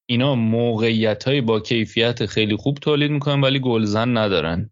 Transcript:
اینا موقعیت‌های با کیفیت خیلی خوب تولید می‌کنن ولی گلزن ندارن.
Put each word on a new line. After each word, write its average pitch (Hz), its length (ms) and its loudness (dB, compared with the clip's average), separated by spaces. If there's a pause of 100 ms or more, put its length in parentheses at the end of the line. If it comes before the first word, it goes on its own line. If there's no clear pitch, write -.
اینا 127 300 0
موقعیت‌های 113 1040 0
با 110 180 0
کیفیت 117 680 0
خیلی 107 300 0
خوب 139 220 -2
تولید 147 340 0
می‌کنن 143 300 0
ولی 135 180 2
گلزن 117 580 0
ندارن. 92 540 0